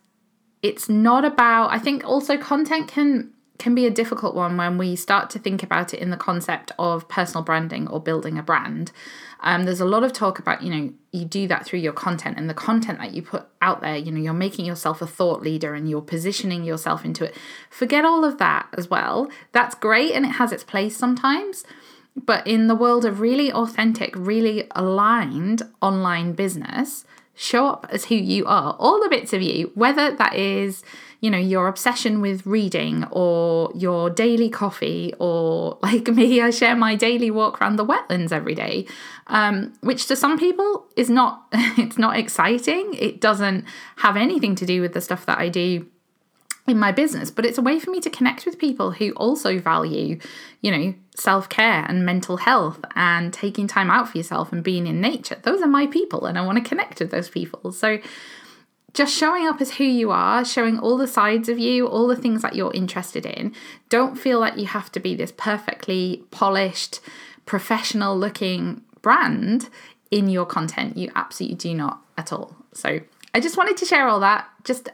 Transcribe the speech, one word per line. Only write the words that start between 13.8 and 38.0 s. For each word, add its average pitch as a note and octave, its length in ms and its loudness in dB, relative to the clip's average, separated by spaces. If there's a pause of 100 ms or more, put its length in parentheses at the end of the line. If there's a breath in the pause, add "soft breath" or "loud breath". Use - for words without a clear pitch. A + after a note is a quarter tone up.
there, D3+ 160 -4
you D#3 140 -8
know, D#3 100 -4
you're D#3+ 120 -2
making F#3+ 320 -4
yourself E3 360 -4
a E3+ 60 -6
thought E3+ 340 0
leader D#3 320 -4
and D3+ 160 -4
you're D3+ 120 -2
positioning F3 640 -4
yourself D#3+ 400 -4
into E3 220 -4
it. - 100 -10 (340 loud breath)
Forget C#4+ 360 2
all E4 180 4
of C#4+ 140 0
that D#3+ 300 2 (100)
as F3 120 -8
well. F#3 400 0 (220 loud breath)
That's A#3+ 240 2
great A#3 380 2
and C#4 120 2
it - 40 0
has A#3 240 0
its - 100 -10
place G#3+ 320 -2
sometimes. C#4 680 0 (500 loud breath)
But A#3+ 320 0
in A3 200 4
the A3+ 80 6
world A#3+ 300 4
of G3+ 140 -2
really B3+ 320 2
authentic, A3+ 640 0
really G#3+ 560 0
aligned G3 920 2 (180)
online F3+ 520 0
business, F#3+ 720 -4 (300 soft breath)
show - 320 2
up - 220 -4
as - 160 -6
who A3+ 100 2
you F#3+ 300 0
are, D3+ 340 2
all F4+ 220 4
the G4+ 80 2
bits - 240 0
of F#3+ 80 0
you, E3+ 320 -2
whether C#4+ 420 2
that - 200 2
is, G3 480 -2 (360 loud breath)
you A3 120 2
know, F#3+ 60 4
your F#3 300 2
obsession G#3+ 540 0
with F#3+ 240 -2
reading F3+ 600 0
or E3+ 680 2
your F3 360 0
daily A#3 400 2
coffee, F3 720 -4
or E3 600 0
<laughs> - 40 -2
like A3+ 240 2
me, A#3+ 340 6
I A#3+ 100 4
share A#3 240 2
my A3 200 2
daily A#3 360 2
walk G#3+ 300 0
around G#3 160 2
the G#3+ 80 0
wetlands F3+ 460 0